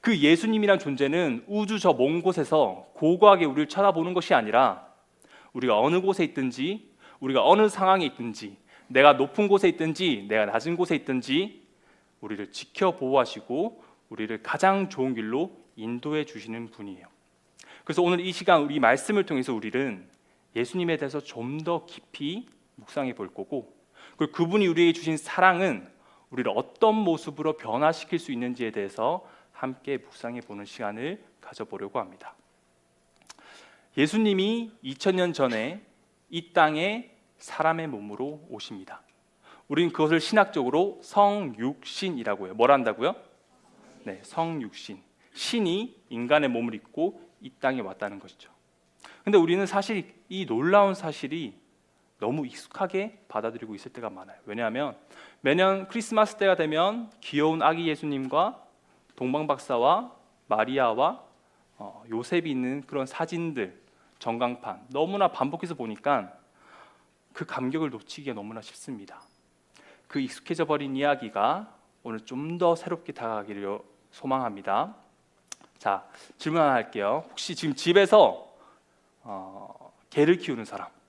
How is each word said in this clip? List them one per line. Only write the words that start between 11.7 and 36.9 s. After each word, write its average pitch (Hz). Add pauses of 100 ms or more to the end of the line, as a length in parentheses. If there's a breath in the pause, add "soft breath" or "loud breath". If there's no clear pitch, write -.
우리를 104
지켜보호하시고 135 (280 loud breath)
우리를 107
가장 190
좋은 131
길로 117 (200)
인도해 123
주시는 113
분이에요. 98 (800 loud breath)
그래서 -
오늘 175
이 185
시간 170
우리 147
말씀을 135
통해서 127
우리는 107 (460 soft breath)
예수님에 165
대해서 147
좀 135
더 170
깊이 - (280)
묵상해 127
볼 95
거고, 113 (420 loud breath)
그리고 151
그분이 185
우리에게 170
주신 160
사랑은 180 (420 soft breath)
우리를 123
어떤 214
모습으로 156
변화시킬 151
수 160
있는지에 120
대해서 113 (260 loud breath)
함께 131
묵상해 120
보는 104
시간을 120 (180)
가져보려고 101
합니다. 92 (1600 loud breath)
예수님이 214 (100)
이천 139
년 175
전에 131 (460)
이 165
땅에 175 (280)